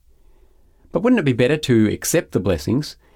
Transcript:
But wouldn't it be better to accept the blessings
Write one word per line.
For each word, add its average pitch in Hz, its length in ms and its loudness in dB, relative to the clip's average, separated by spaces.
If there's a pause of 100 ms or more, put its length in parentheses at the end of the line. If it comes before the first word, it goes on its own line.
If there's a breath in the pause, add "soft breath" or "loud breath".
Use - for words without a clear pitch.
(920)
But 170 100 -4
wouldn't 240 160 2
it 180 60 -2
be 135 80 2
better 123 240 2
to 113 320 2
accept - 440 -2
the - 80 -2
blessings 101 560 -4 (200 soft breath)